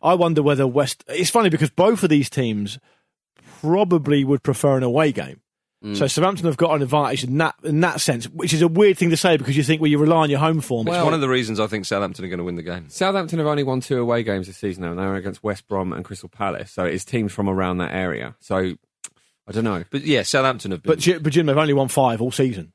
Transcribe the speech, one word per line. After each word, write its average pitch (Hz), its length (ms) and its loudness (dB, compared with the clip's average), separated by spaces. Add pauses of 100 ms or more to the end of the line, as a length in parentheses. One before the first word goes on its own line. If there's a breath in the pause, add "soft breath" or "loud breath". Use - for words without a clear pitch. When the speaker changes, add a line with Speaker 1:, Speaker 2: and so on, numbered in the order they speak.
Speaker 1:
I 170 120 4
wonder 165 280 2
whether 139 240 2
West, 131 420 -2
it's 160 220 -2
funny 220 200 4
because 151 200 0
both 202 320 2
of 175 80 2
these 143 180 4
teams 110 520 -4 (800)
probably 156 640 2
would 139 180 0
prefer 139 340 2
an 131 60 0
away 135 300 2
game. 69 280 -8 (440)
Speaker 2:
Mm. 104 120 -6
Speaker 1:
So 135 120 0
Southampton 180 380 0
have 151 100 0
got 165 180 2
an 143 80 0
advantage 139 400 0
in 131 160 -2
that, 160 240 0
in 151 180 0
that 170 200 0
sense, 120 300 0
which 165 220 -4
is 160 100 4
a 170 60 6
weird 190 300 6
thing 170 120 4
to 160 60 2
say 170 200 4
because 135 200 0
you 151 60 2
think, 156 180 0
well, 156 100 4
you 147 80 4
rely 160 260 4
on 147 60 0
your 139 100 0
home 160 200 2
form. 117 280 -2
Speaker 3:
It's 170 60 0
Speaker 4:
Well, 175 100 2
Speaker 3:
one 156 100 2
of 160 60 -2
the 135 80 0
reasons 113 320 0
I 107 80 0
think 101 180 -6
Southampton 95 380 -4
are 92 40 -8
gonna 87 160 -6
win 87 120 -6
the 85 80 -10
game. 87 240 -10
Speaker 4:
Southampton 185 500 -2
have 151 80 0
only 147 160 0
won 131 180 -2
two 127 200 -4
away 120 240 0
games 98 240 -4
this - 80 -20
season, 95 260 -8
though, 85 80 -6
and 87 80 -8
they're 98 160 -4
against 95 300 -10
West 104 240 -6
Brom 95 240 -4
and 90 120 -10
Crystal - 240 -16
Palace. - 440 -8
So 90 120 -6
it's 90 200 -4
teams 107 280 -4
from 101 160 -4
around 92 300 -2
that 87 160 -6
area. 76 460 -6
So, 95 340 -4 (720)
I 104 60 -16
don't 110 120 -2
know. 92 260 -2
Speaker 3:
But, 139 140 -4
yeah, 139 180 2
Southampton 131 500 0
have 92 100 -8
been 156 80 -2
Speaker 1:
But 160 80 2
Ji-, 175 200 2
but 156 140 -2
Jim, 165 140 4
they've 139 100 2
only 151 180 2
won 135 140 2
five 120 320 0
all 123 120 -2
season. 107 420 -2